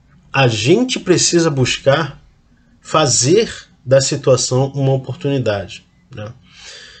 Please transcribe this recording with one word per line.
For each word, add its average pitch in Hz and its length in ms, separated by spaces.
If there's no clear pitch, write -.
a 135 140
gente 160 520
precisa 170 520
buscar 135 680
fazer 156 720
da 131 160
situação 135 720
uma 135 200
oportunidade, 120 920
né? 107 240